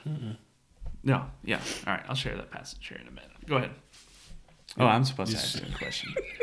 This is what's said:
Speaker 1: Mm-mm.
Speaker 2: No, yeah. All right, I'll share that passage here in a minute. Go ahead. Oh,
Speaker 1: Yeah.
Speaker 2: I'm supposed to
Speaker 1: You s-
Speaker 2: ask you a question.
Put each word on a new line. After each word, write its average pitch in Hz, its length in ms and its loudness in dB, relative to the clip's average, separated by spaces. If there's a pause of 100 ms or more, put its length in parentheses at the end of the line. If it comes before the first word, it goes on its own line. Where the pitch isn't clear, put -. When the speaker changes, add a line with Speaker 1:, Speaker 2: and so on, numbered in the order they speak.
Speaker 1:
Mm-mm. 117 280 -4 (680)
Speaker 2:
No, 104 220 4 (180)
yeah. 107 160 0 (260)
All 98 80 2
right, - 140 -2
I'll 123 80 0
share 113 200 0
that - 140 -8
passage - 380 -10
here - 120 -10
in 60 60 -14
a 60 40 -16
minute. - 200 -16 (160)
Go 147 100 4
ahead. 123 140 4 (1080)
Oh, 127 60 8
Speaker 1:
Yeah. 110 120 10
Speaker 2:
I'm 131 80 8
supposed 110 260 0
to 110 60 2
Speaker 1:
You - 60 -2
s- - 140 0
Speaker 2:
ask - 100 -4
you - 80 -4
a - 40 -4
question. - 360 -4 (280)